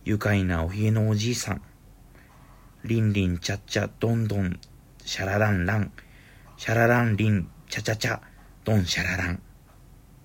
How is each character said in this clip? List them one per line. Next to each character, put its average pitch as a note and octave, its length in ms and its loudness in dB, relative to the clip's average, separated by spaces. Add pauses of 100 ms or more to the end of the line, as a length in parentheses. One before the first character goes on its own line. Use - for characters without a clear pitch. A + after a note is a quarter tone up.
愉 G#2 120 0
快 G2+ 280 2
な E2+ 200 0
お F2 60 -2
ひ G#2 120 -4
げ G#2+ 80 2
の A2 200 2
お G#2+ 40 2
じ G#2+ 180 0
い - 20 0
さ G#2+ 200 -4
ん。 - 80 -10 (1200)
リ A2+ 160 0
ン G#2+ 120 2
リ G2+ 140 2
ン F2 120 0
チ - 140 -6
ャ G2+ 40 -4
ッ G2+ 100 -8
チ - 140 -2
ャ、 G2+ 100 -4 (100)
ド A#2 140 2
ン A2+ 140 0
ド G#2 80 -2
ン、 F#2 240 -2 (440)
シ - 160 -8
ャ F#2 60 -4
ラ F#2+ 100 -2
ラ G#2+ 140 4
ン F2+ 160 2
ラ G#2+ 120 0
ン。 G2+ 140 -4 (640)
シ - 140 -6
ャ A2 40 2
ラ A#2 120 4
ラ A#2+ 160 4
ン A2+ 140 2
リ A2 120 2
ン、 F#2+ 220 2 (180)
チ - 120 -6
ャ - 20 -8
チ A2 80 -4
ャ G#2+ 60 -2
チ - 120 -4
ャ、 A2 120 -4 (440)
ド G#2+ 100 2
ン F2+ 120 4
シ - 140 -2
ャ E2 40 -4
ラ F2 120 -4
ラ F2 160 -2
ン。 F#2 100 -8 (840)